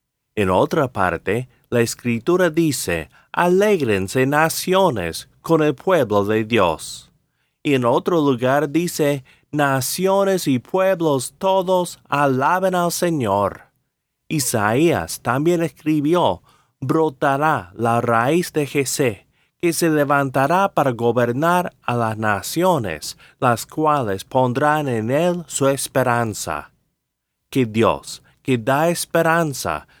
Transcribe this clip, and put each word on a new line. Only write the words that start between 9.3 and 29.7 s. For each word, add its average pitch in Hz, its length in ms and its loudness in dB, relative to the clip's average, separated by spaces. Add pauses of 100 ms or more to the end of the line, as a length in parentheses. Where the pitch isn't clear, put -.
"Naciones 180 960 0
y 131 120 2
pueblos 170 760 0
todos 185 640 0 (100)
alaben 147 640 0
al 175 160 0
Señor". 107 800 0 (560)
Isaías 120 920 0
también 160 420 0
escribió, 151 800 0 (380)
"Brotará 143 920 0
la 117 280 0
raíz 120 500 0
de 147 160 -2
Jesé, 139 600 -2 (300)
que 170 140 0
se 165 180 0
levantará 143 800 2
para 143 220 0
gobernar 123 880 0
a 120 140 -4
las 113 220 -2
naciones, 110 1000 -2 (220)
las 120 260 0
cuales 143 600 -2
pondrán 139 640 0
en 113 220 -2
él 175 360 0
su 135 200 -2
esperanza". 120 1040 -2 (800)
Que 131 160 0
Dios, 104 560 0 (200)
que 131 160 -2
da 135 320 0
esperanza, 160 960 -2 (140)